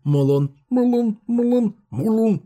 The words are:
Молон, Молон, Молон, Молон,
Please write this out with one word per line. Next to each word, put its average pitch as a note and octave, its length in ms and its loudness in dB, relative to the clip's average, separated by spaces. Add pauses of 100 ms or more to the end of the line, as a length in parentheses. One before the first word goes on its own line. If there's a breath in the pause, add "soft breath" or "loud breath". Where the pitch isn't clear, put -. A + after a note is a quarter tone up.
Молон, C#3 540 0 (100)
Молон, A#3+ 580 0
Молон, A#3+ 500 0 (120)
Молон, A3 580 0